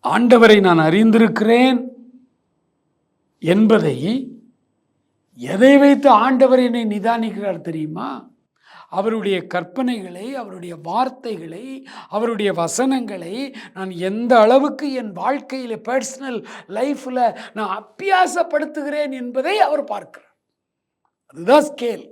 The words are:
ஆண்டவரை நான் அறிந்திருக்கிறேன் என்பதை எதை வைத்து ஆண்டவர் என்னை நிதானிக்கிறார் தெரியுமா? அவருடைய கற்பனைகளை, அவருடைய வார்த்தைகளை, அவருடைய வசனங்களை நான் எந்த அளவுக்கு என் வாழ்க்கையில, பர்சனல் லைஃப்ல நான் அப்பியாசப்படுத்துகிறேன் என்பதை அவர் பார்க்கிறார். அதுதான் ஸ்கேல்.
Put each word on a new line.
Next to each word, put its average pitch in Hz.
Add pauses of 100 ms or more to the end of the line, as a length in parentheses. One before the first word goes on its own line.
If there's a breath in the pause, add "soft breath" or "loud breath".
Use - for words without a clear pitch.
(140)
ஆண்டவரை 226
நான் 165
அறிந்திருக்கிறேன் 226 (1700)
என்பதை 202 (1600)
எதை 247 (120)
வைத்து 277 (140)
ஆண்டவர் 254
என்னை 240 (100)
நிதானிக்கிறார் 208
தெரியுமா? 160 (880 soft breath)
அவருடைய 202 (160)
கற்பனைகளை, 190 (140)
அவருடைய 185 (160)
வார்த்தைகளை, 214 (500 loud breath)
அவருடைய 214 (140)
வசனங்களை 208 (420 loud breath)
நான் 190 (180)
எந்த 226 (100)
அளவுக்கு 277 (120)
என் 208
வாழ்க்கையில, 247 (100)
பர்சனல் 254 (380 loud breath)
லைஃப்ல 254 (300 loud breath)
நான் 196
அப்பியாசப்படுத்துகிறேன் 302
என்பதை 262 (140)
அவர் 285 (100)
பார்க்கிறார். - (960)
அதுதான் 262
ஸ்கேல். 214